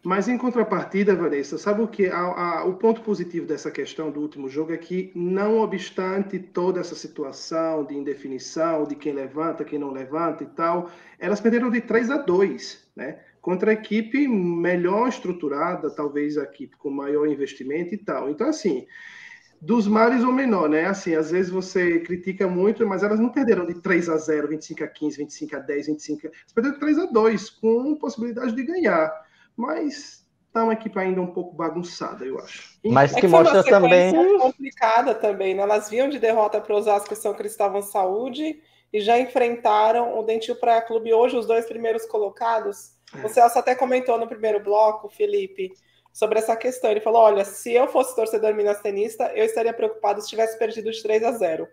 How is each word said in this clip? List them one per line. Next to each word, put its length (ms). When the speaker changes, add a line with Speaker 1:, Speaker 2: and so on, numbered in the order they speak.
Speaker 1:
Mas 280
em 80
contrapartida, 760
Vanessa, 440
sabe 240
o 60
que? 200
A, 120
a, 460
o 100
ponto 260
positivo 440
dessa 240
questão 400
do 120
último 260
jogo 240
é 60
que, 360
não 460
obstante 800
toda 400
essa 160
situação 880
de 120
indefinição, 880
de 100
quem 160
levanta, 540
quem 120
não 140
levanta 520
e 40
tal, 420
elas 220
perderam 280
de 120
três 280
a 80
dois, 760
né? 220
Contra 300
a 20
equipe 520
melhor 840
estruturada, 800
talvez 480
a 60
equipe 340
com 120
maior 380
investimento 680
e 40
tal. 320
Então, 180
assim, 380
dos 240
males 380
ou 80
menor, 380
né? 160
Assim, 280
às 180
vezes 200
você 480
critica 480
muito, 400
mas 160
elas 160
não 100
perderam 360
de 160
três 260
a 80
zero, 320
vinte 140
e 40
cinco 180
a 40
quinze, 300
vinte 140
e 20
cinco 240
a 20
dez, 280
vinte 120
e 40
cinco, 240
eles 260
perderam 220
de 40
três 180
a 80
dois, 440
com 460
possibilidade 600
de 80
ganhar. 480
Mas 680
tá 100
uma 80
equipe 260
ainda 220
um 80
pouco 260
bagunçada, 680
eu 160
acho. 460
Speaker 2:
Mas 260
Speaker 3:
É 40
Speaker 2:
que 60
Speaker 3:
que 60
foi 120
uma 40
Speaker 2:
mostra 180
Speaker 3:
sequência 560
Speaker 2:
também 220
Speaker 3:
complicada 760
também, 400
né? 100
Elas 260
vinham 200
de 80
derrota 440
pro 140
Osasco 380
e 40
São 160
Cristóvão 480
Saúde 760
e 100
já 180
enfrentaram 1000
o 60
Dentil 320
Praia 260
Clube 320
hoje, 220
os 100
dois 200
primeiros 400
colocados. 840
Speaker 1:
É. 120
Speaker 3:
O 20
Celso 320
até 160
comentou 420
no 100
primeiro 360
bloco, 460
Felipe, 640
sobre 260
essa 160
questão. 340
Ele 120
falou, 200
"Olha, 220
se 300
eu 160
fosse 260
torcedor 380
minas 280
tenista, 440
eu 80
estaria 300
preocupado 480
se 80
tivesse 280
perdido 320
de 140
três 180
a 120
zero. 400